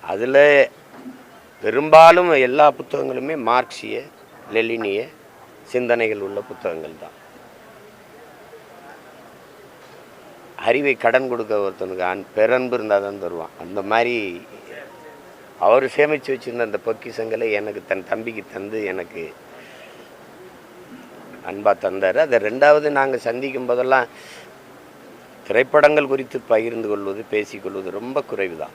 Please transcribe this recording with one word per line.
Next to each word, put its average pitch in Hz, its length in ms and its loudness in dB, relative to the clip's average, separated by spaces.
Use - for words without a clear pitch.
அதுல 135 680 4
பெரும்பாலும் 160 720 8
எல்லா 139 400 4
புத்தகங்களுமே 135 680 -6
மார்க்சிய, 117 640 -2
லெனினிய 113 540 -2
சிந்தனைகள் 117 560 -2
உள்ள 101 220 -8
புத்தகங்கள் 80 600 -10
தான். - 160 -20
அறிவை 127 400 0
கடன் 127 340 0
கொடுக்க 110 260 -4
ஒருத்தனுக்கு 95 440 -4
அன்-, 92 260 -4
பேரன்பு 123 400 0
இருந்தா 107 240 0
தான் 101 200 -8
தருவான். 87 300 -10
அந்த 92 220 -10
மாதிரி 107 640 -2
அவர் 113 240 4
சேமிச்சு 147 440 -2
வச்சிருந்த 120 340 -6
அந்த 104 240 -4
பொக்கிஷங்களை 113 680 -6
எனக்கு, 104 360 -6
தன் 101 220 -6
தம்பிக்கு 110 340 -8
தந்து 104 320 -8
எனக்கு 85 480 -10
அன்பா 101 340 0
தந்தாரு. 95 360 0
அதை 139 220 2
ரெண்டாவது 147 500 4
நாங்க 135 280 0
சந்திக்கும் 127 480 -6
போதெல்லாம் 123 420 0
திரைப்படங்கள் 147 600 4
குறித்து 135 320 -4
பகிர்ந்து 113 480 -2
கொள்வது, 101 440 -4
பேசிக்கொள்வது 98 600 -6
ரொம்ப 123 300 -6
குறைவு 95 360 -6
தான். 73 180 -10